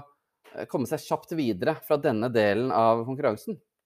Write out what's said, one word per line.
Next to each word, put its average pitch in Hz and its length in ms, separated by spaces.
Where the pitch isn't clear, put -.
eh, - 160
komme 139 200
seg 151 120
kjapt - 360
videre 135 480
fra 151 120
denne 127 360
delen 110 420
av 113 320
konkurransen. 135 500